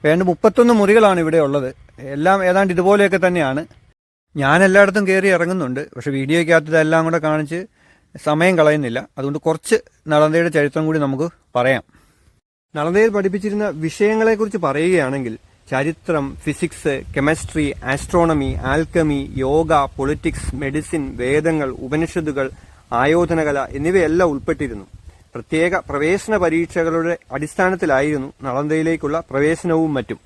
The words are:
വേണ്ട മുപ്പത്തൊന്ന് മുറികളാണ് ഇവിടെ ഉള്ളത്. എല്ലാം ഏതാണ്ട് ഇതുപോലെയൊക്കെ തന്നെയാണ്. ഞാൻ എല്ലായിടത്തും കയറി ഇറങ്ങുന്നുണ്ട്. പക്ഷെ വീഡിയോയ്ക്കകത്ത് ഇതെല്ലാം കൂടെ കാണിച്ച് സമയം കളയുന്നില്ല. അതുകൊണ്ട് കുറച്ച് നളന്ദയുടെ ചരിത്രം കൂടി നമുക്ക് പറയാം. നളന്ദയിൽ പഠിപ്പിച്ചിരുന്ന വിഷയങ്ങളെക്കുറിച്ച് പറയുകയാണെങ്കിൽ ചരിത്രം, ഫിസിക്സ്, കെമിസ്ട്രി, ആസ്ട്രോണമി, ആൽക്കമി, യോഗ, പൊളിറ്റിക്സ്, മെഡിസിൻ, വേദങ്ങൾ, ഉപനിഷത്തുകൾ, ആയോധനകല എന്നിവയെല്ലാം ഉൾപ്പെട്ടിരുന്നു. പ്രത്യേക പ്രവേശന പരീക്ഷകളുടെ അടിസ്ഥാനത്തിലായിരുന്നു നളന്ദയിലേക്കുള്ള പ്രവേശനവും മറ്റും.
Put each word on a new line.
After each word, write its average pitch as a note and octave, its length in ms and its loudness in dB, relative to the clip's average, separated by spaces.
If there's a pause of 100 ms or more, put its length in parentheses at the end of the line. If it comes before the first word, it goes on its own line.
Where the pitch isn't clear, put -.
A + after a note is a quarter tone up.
വേണ്ട D#3+ 260 4
മുപ്പത്തൊന്ന് A#3 500 4
മുറികളാണ് G3+ 440 4
ഇവിടെ D#3+ 220 2
ഉള്ളത്. C#3 240 -2 (460)
എല്ലാം F3+ 220 2 (120)
ഏതാണ്ട് F#3+ 260 2
ഇതുപോലെയൊക്കെ F#3+ 500 4
തന്നെയാണ്. D#3 360 0 (760)
ഞാൻ C#3+ 220 2 (100)
എല്ലായിടത്തും G3 420 4
കയറി F#3+ 260 2
ഇറങ്ങുന്നുണ്ട്. E3 460 -2 (140)
പക്ഷെ C3 220 -6
വീഡിയോയ്ക്കകത്ത് D#3 560 2
ഇതെല്ലാം D#3+ 340 4
കൂടെ E3 200 -2
കാണിച്ച് D#3 320 -2 (680)
സമയം E3 320 4
കളയുന്നില്ല. D3 400 2 (180)
അതുകൊണ്ട് C#3+ 300 -4
കുറച്ച് D#3+ 300 0 (340)
നളന്ദയുടെ D#3 440 2
ചരിത്രം D3+ 320 0
കൂടി D#3 180 0
നമുക്ക് C#3 220 -4 (280)
പറയാം. B2 280 2 (920)
നളന്ദയിൽ F3+ 400 2
പഠിപ്പിച്ചിരുന്ന G3+ 500 -2 (200)
വിഷയങ്ങളെക്കുറിച്ച് G#3+ 840 0
പറയുകയാണെങ്കിൽ C#3 680 0 (380)
ചരിത്രം, D3 540 -2 (180)
ഫിസിക്സ്, D#3 500 -4 (220)
കെമിസ്ട്രി, D3+ 500 -2 (260)
ആസ്ട്രോണമി, D3+ 580 0 (220)
ആൽക്കമി, D#3 480 0 (240)
യോഗ, D#3 280 0 (260)
പൊളിറ്റിക്സ്, C#3+ 640 -4
മെഡിസിൻ, D3 420 -4 (160)
വേദങ്ങൾ, D3+ 500 0 (180)
ഉപനിഷത്തുകൾ, D3+ 600 -2 (540)
ആയോധനകല D#3 580 0 (180)
എന്നിവയെല്ലാം E3+ 560 2
ഉൾപ്പെട്ടിരുന്നു. B2+ 540 -6 (460)
പ്രത്യേക D#3+ 400 -2 (160)
പ്രവേശന D#3+ 440 -2 (100)
പരീക്ഷകളുടെ E3 720 -2 (200)
അടിസ്ഥാനത്തിലായിരുന്നു D3+ 960 -2 (160)
നളന്ദയിലേക്കുള്ള D3+ 720 -2 (120)
പ്രവേശനവും D#3+ 680 0
മറ്റും. A2 280 -6